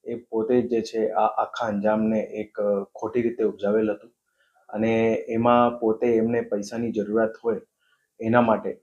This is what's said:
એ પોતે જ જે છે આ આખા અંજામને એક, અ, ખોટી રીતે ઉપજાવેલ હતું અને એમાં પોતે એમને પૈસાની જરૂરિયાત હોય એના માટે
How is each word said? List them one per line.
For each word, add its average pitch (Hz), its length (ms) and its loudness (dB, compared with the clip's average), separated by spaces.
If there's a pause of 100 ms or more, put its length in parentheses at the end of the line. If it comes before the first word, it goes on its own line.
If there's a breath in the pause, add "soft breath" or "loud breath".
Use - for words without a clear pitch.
એ 120 120 -8
પોતે 120 460 0
જ 117 80 -2
જે 117 120 0
છે 110 280 -2
આ 107 160 0
આખા 110 420 -2
અંજામને 107 520 0
એક, 107 400 -8
અ, 101 240 0
ખોટી 113 380 -6
રીતે 117 220 -2
ઉપજાવેલ 104 480 0
હતું - 200 -12 (580)
અને 113 440 0 (160)
એમાં 120 500 4
પોતે 113 360 2
એમને 117 260 2
પૈસાની 113 500 -4
જરૂરિયાત 110 420 0 (100)
હોય 113 180 -2 (580)
એના 113 220 4
માટે 107 420 2